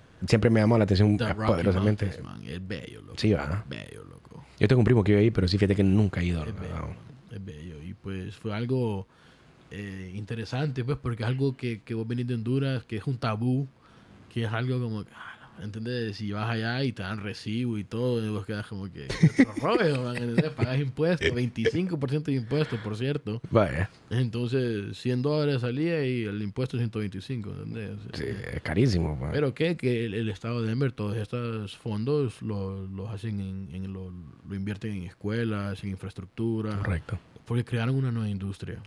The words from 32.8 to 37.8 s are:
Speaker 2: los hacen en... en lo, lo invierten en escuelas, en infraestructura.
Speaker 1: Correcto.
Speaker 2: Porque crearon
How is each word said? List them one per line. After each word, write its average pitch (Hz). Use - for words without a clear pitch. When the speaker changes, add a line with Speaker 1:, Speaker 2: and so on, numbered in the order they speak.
Speaker 2:
los 98
hacen 104
en... 95
en 95
lo, 92
lo 98
invierten 104
en 92
escuelas, 101
en 101
infraestructura. 107
Speaker 1:
Correcto. 98
Speaker 2:
Porque 120
crearon 120